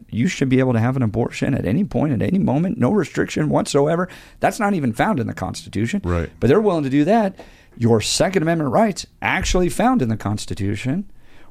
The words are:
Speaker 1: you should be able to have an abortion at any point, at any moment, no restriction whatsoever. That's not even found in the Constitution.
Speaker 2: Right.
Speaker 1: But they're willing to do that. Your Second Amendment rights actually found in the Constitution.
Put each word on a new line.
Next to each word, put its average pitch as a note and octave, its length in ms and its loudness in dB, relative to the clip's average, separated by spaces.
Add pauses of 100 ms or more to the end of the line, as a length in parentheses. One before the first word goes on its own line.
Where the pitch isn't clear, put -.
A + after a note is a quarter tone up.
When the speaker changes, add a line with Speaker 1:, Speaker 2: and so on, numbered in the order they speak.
(120)
Speaker 1:
you A2+ 160 0
should D3 200 0
be B2+ 120 4
able C3 140 2
to A#2 60 2
have B2 160 2
an C3+ 60 0
abortion A#2 540 0
at - 100 -2
any C3+ 180 0
point, C#3+ 300 0
at F#2+ 80 0
any F3 160 0
moment, D#3 400 0
no B2+ 140 2
restriction E3 580 -2
whatsoever. D3+ 580 0 (320)
That's - 200 0
not G#3 160 0
even C3+ 180 0
found E3+ 260 0
in A2 60 -2
the G#2 80 -6
Constitution. G#2 680 -4
Speaker 2:
Right. F2 260 -2 (100)
Speaker 1:
But A2+ 100 2
they're F3+ 120 6
willing F3 220 0
to C3+ 60 -2
do C#3+ 160 2
that. G3+ 300 2 (420)
Your A2+ 220 4
Second F3+ 440 0
Amendment D#3+ 280 0
rights G3 360 0 (160)
actually F3 460 0
found A#3+ 340 2
in A2+ 60 -2
the A2 80 -2
Constitution. G#2 960 -4 (400)